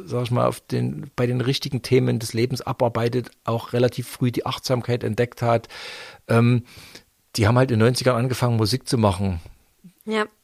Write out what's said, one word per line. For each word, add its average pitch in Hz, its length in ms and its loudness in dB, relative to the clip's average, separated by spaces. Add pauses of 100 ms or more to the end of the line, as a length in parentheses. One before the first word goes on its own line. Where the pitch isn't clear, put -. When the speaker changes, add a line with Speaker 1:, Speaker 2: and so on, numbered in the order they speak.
Speaker 1:
sag 123 200 -4
ich 117 60 -4
mal, - 160 2
auf 123 140 -2
den, 123 560 -6
bei 123 100 0
den 123 140 0
richtigen 131 400 -2
Themen 123 380 2
des 113 160 -8
Lebens 123 260 -2
abarbeitet, 120 680 -2 (140)
auch 117 280 -4
relativ 123 360 0
früh 127 220 0
die 107 140 -2
Achtsamkeit 120 600 -2
entdeckt 113 360 -2
hat. 117 280 2 (600)
Ähm, 117 360 4 (720)
die 107 100 4
haben 120 100 4
halt 135 140 4
in 113 80 2
den 110 80 6
neunzigern 123 300 2
angefangen, 120 420 0
Musik 110 300 0
zu 131 100 0
machen. 98 420 0 (640)
Speaker 2:
Ja. 214 220 -2 (180)